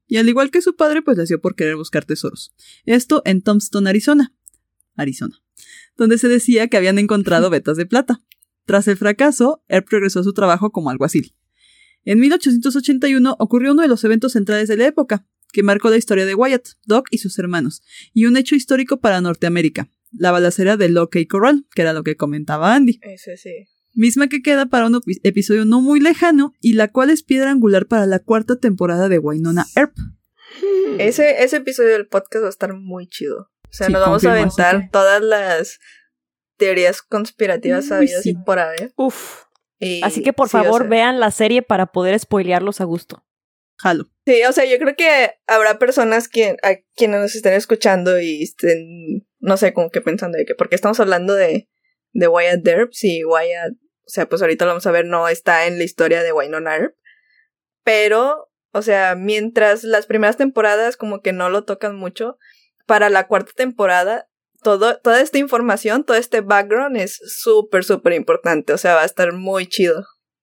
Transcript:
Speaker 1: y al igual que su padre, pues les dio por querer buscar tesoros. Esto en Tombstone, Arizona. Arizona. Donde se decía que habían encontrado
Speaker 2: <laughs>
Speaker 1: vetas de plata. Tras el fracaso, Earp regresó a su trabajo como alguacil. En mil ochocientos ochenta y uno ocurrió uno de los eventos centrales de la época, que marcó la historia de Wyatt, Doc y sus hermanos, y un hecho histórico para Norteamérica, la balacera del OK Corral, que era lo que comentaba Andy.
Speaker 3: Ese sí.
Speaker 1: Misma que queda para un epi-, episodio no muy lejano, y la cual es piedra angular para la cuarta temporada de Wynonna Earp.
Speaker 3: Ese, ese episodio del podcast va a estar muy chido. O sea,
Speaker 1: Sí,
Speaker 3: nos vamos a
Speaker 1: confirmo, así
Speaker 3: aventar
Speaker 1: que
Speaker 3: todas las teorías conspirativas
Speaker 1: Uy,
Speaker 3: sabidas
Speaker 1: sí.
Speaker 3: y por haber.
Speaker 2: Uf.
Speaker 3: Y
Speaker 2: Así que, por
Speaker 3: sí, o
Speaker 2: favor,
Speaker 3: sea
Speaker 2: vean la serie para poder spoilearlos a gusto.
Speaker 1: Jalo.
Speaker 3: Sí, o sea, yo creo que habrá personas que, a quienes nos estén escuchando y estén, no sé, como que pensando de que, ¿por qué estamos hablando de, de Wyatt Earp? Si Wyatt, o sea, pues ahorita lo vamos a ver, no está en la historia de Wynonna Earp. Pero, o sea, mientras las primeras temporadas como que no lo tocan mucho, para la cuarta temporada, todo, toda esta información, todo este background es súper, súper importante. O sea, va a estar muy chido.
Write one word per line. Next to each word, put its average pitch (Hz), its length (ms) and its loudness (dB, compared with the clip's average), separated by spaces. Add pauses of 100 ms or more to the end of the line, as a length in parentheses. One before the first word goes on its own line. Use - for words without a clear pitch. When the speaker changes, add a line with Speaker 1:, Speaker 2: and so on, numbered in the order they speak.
Speaker 1:
y 220 80 -4
al 226 120 2
igual 262 220 0
que 359 100 0
su 349 140 -2
padre, 311 280 0
pues 277 140 0
les 170 120 -4
dio 165 120 -2
por 180 140 -4
querer 156 220 -4
buscar 151 280 -6
tesoros. - 480 -10 (320)
Esto 247 400 2
en 190 180 0
Tombstone, 208 460 0
Arizona. 254 460 2 (640)
Arizona. 139 400 -8 (600)
Donde 226 220 2
se 247 100 0
decía 233 380 2
que 233 100 0
habían 190 220 2
encontrado 190 520 2
Speaker 2:
<laughs> - 0 -
Speaker 1:
vetas 156 260 -2
de 175 100 -4
plata. 247 340 0 (440)
Tras 202 240 2
el 202 80 2
fracaso, 247 720 0
Earp 190 200 0
regresó 196 320 0
a 185 40 -2
su 202 100 -2
trabajo 196 380 0
como 151 180 -6
alguacil. 135 440 -4 (680)
En 202 140 2
mil 277 140 4
ochocientos 262 420 0
ochenta 277 340 0
y 269 60 0
uno 262 240 2
ocurrió 247 340 0
uno 311 100 4
de 311 60 2
los 233 140 0
eventos 226 300 0
centrales 208 360 -2
de 214 80 0
la 233 100 2
época, 294 400 -2 (260)
que 202 100 0
marcó 208 280 2
la 220 60 4
historia 196 300 0
de 196 80 -4
Wyatt, 262 360 0 (160)
Doc 226 240 2
y 226 80 -2
sus - 200 -8
hermanos, 175 440 -4 (300)
y 226 140 2
un 240 100 4
hecho 269 200 0
histórico 262 420 0
para 190 220 2
Norteamérica, 170 680 -2 (220)
la 180 220 0
balacera 180 440 2
del 170 220 2
OK 170 200 0 (100)
Corral, 269 460 2
que 180 80 0
era 160 100 0
lo 160 100 -6
que 156 140 -4
comentaba 151 580 -2
Andy. 254 280 2
Speaker 3:
Ese 185 340 -20
sí. - 320 -20 (260)
Speaker 1:
Misma 240 340 2
que 269 140 -6
queda 277 240 0
para 240 200 0
un 233 80 2
epi-, 185 300 -4
episodio 208 400 0
no 233 160 4
muy 285 200 2
lejano, 302 600 2
y 233 140 2
la 214 140 2
cual 262 220 0
es 311 120 0
piedra 269 280 0
angular 208 360 2
para 214 200 0
la 185 140 0
cuarta 220 360 -2
temporada 185 520 0
de 180 100 2
Wynonna 165 560 -2
Earp. 294 200 0 (1040)
Speaker 3:
Ese, 254 440 2
ese 262 140 0
episodio 254 360 0
del 208 140 -2
podcast 202 380 -4
va 190 40 -4
a - 20 -4
estar 190 240 -8
muy 185 340 -14
chido. - 420 -12 (140)
O - 80 -20
sea, 190 160 -6
Speaker 1:
Sí, 190 40 2
Speaker 3:
nos 190 100 2
vamos 190 220 2
a 240 40 4
Speaker 1:
confirmo, 214 240 2
así 185 100 0
Speaker 3:
aventar 185 240 2
Speaker 1:
que - 60 -20
Speaker 3:
todas 196 300 4
las 196 560 -2 (800)
teorías 180 440 0
conspirativas 220 840 -4
Speaker 1:
Uy, 285 40 -10
Speaker 3:
sabidas 277 340 0
Speaker 1:
sí. 185 80 -2
Speaker 3:
y 175 40 -4
por 180 240 -4
haber. 165 380 -6
Speaker 2:
Uf. - 480 -6 (360)
Speaker 3:
Y 180 240 -6
Speaker 2:
Así 160 180 -4
que, 269 100 0
por 262 160 -2
Speaker 3:
sí, - 100 -2
o 214 40 2
Speaker 2:
favor, 226 200 2
Speaker 3:
sea 214 80 -4
Speaker 2:
vean 240 300 2
la 214 100 2
serie 233 320 0
para 185 240 0
poder 185 320 0
spoilearlos 190 640 -2
a 190 40 -4
gusto. - 400 -10 (560)
Speaker 1:
Jalo. 175 300 -2 (160)
Speaker 3:
Sí, 247 220 4
o 262 40 2
sea, 277 120 2
yo 254 140 2
creo 285 180 -2
que 302 340 2 (160)
habrá 214 320 2
personas 233 500 0
que, 214 360 0
a 196 140 0 (180)
quienes 208 240 2
nos 202 160 -4
estén 208 180 2
escuchando 190 680 0
y 160 220 -6
estén, 165 840 -4 (120)
no 196 180 0
sé, 196 160 2
como 170 180 -4
que - 100 -4
pensando 175 360 -6
de 151 80 -2
que, - 120 -6
¿por - 120 -4
qué 175 60 0
estamos 214 240 -2
hablando 190 360 0
de, 190 340 0 (440)
de 180 160 2
Wyatt 175 380 0
Earp? 202 260 2
Si 170 320 -2
Wyatt, 165 500 -2
o - 360 -20
sea, 165 180 -4
pues 170 140 -4
ahorita 165 220 0
lo 175 80 0
vamos 175 160 -6
a - 20 2
ver, 170 160 0
no 170 220 -2
está 170 400 0
en 175 100 -4
la 170 60 -2
historia 170 400 0
de 165 80 -2
Wynonna 156 440 -4
Earp. 202 180 -4 (920)
Pero, 220 640 0 (220)
o 208 100 -4
sea, 196 320 0
mientras 214 680 0
las 220 220 0
primeras 214 300 0
temporadas 226 600 0
como 208 260 -10
que 190 100 -2
no 180 160 -4
lo 202 160 -2
tocan 202 300 -8
mucho, 196 420 -10 (480)
para 208 260 4
la 190 180 2
cuarta 196 260 -2
temporada, 208 720 -2 (360)
todo, 214 340 2
toda 233 220 4
esta 285 180 0
información, 240 640 -2
todo 233 120 0
este 233 240 -2
background 208 560 0
es 190 280 -6
súper, 214 600 0
súper 180 300 0
importante. 160 580 -2
O 175 60 -2
sea, 175 180 2
va 156 60 4
a 160 40 0
estar 175 280 -2
muy 185 340 -6
chido. 175 360 -2 (380)